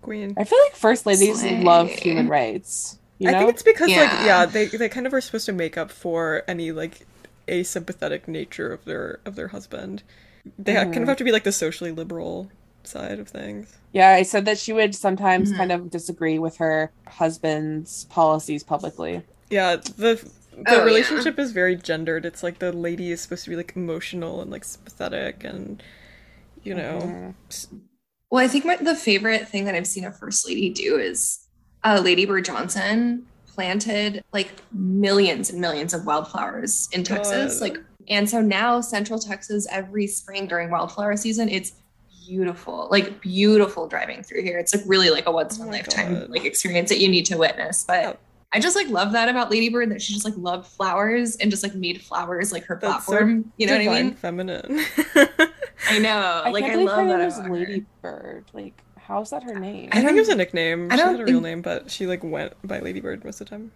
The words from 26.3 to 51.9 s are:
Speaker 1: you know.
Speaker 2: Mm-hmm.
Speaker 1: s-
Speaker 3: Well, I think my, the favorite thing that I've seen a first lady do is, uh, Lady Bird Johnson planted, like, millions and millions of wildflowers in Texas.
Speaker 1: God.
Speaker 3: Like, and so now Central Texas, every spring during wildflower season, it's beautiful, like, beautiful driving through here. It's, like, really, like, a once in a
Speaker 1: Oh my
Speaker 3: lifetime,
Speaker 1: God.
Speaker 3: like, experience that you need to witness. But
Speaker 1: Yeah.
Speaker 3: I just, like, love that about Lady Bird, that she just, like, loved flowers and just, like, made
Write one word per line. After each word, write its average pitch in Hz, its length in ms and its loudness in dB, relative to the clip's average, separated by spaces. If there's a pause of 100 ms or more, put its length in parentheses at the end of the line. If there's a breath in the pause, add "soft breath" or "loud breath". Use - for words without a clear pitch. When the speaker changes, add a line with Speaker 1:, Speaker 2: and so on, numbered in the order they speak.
Speaker 1:
you 196 120 -10
know. 170 260 -8
Speaker 2:
Mm-hmm. 180 280 -10 (200)
Speaker 1:
s- - 180 -14 (600)
Speaker 3:
Well, 254 140 4
I 254 40 4
think 277 180 0
my, 349 100 2
the 330 200 0
favorite 214 520 0
thing 202 180 -4
that 196 80 -4
I've 180 140 -4
seen 185 180 -6
a 208 60 -12
first - 360 -4
lady 185 220 -2
do - 280 -2
is, 92 420 -4 (460)
uh, 208 180 4
Lady 180 220 4
Bird 190 180 0
Johnson 202 840 -2 (200)
planted, 208 760 -4 (120)
like, 196 160 -2 (240)
millions 196 760 2
and 175 120 -6
millions 160 320 -2
of 170 120 -4
wildflowers - 840 -4
in 180 120 -2
Texas. 208 560 -2
Speaker 1:
God. 226 100 -2
Speaker 3:
Like, - 80 -10 (320)
and 208 200 0
so 226 120 2
now 220 400 2
Central 226 380 -4
Texas, 202 520 -6
every 196 360 -4
spring 196 400 -8
during 170 220 -4
wildflower 175 460 -2
season, 220 320 -2
it's 190 240 -4 (560)
beautiful, 180 640 -4
like, 202 300 2
beautiful 196 640 4
driving - 360 -6
through - 200 -6
here. 175 160 -2
It's, 175 160 0
like, 202 100 0
really, 185 240 4
like, 156 180 2
a 170 40 2
once 165 240 0
in - 80 -12
a - 20 -12
Speaker 1:
Oh 220 40 -10
my 208 80 -6
Speaker 3:
lifetime, 180 420 -4
Speaker 1:
God. - 100 -12
Speaker 3:
like, - 140 -4
experience 175 460 0
that 202 100 4
you 190 80 6
need 180 200 4
to 175 100 -2
witness. 160 500 0
But 180 160 2
Speaker 1:
Yeah. - 100 -4 (400)
Speaker 3:
I 214 60 2
just, 359 160 2
like, 381 140 0
love 202 240 0
that 233 160 2
about 247 220 0
Lady 226 180 2
Bird, 233 220 0
that - 100 -6
she - 120 -6
just, 208 120 -4
like, 214 100 -4
loved 180 320 -6
flowers 214 720 0
and 214 120 2
just, 202 140 -2
like, 196 120 -6
made 180 260 -6